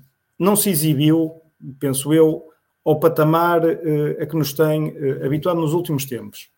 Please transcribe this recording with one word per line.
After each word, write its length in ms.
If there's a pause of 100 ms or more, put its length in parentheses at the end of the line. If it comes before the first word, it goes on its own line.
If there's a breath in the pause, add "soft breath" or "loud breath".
(380)
não 160
se 160
exibiu, 720 (380)
penso 340
eu, 320 (400 soft breath)
ao 160
patamar, 640
eh, 580
a 40
que 100
nos 160
tem, 440
eh, 300
habituado 340
nos 120
últimos 320
tempos. 540